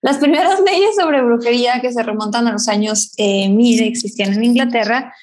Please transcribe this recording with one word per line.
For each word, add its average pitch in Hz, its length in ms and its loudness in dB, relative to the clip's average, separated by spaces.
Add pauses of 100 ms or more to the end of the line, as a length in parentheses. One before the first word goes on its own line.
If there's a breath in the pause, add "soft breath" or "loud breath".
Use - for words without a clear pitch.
Las 277 160 0
primeras 359 420 2
leyes 392 360 2
sobre 311 260 0
brujería 240 580 0
que 247 120 -4
se 233 100 -4
remontan 214 460 -2
a 220 40 -2
los 208 160 -4
años, 214 500 -2
eh, 196 300 0
mil 233 340 4
existían 202 520 -4
en 220 100 0
Inglaterra, 240 800 0